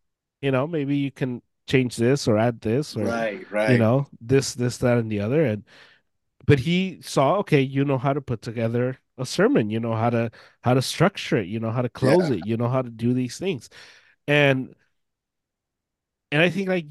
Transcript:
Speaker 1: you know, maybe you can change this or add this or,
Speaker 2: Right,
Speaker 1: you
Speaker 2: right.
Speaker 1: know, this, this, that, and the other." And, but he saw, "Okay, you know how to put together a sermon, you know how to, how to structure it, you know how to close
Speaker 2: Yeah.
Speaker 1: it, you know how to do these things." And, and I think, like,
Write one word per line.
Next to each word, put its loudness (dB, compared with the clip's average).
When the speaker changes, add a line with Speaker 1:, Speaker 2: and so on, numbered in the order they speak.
Speaker 1:
you 0
know, 0
maybe -2
you -2
can -6
change 2
this 2
or 4
add 0
this -4
or, -2
Speaker 2:
Right, -4
Speaker 1:
you 4
Speaker 2:
right. 4
Speaker 1:
know, 2
this, 0
this, -4
that, 2
and -4
the -2
other." 0
And, -4
but 6
he -2
saw, 0
"Okay, 2
you 0
know 0
how 0
to -6
put -8
together -4
a -8
sermon, 2
you -2
know -4
how 2
to, 0
how 2
to 2
structure 0
it, -2
you -6
know -4
how -2
to -4
close 2
Speaker 2:
Yeah. 0
Speaker 1:
it, -6
you -2
know -2
how 0
to -12
do 0
these -4
things." -6
And, 2
and 2
I 4
think, -4
like, -2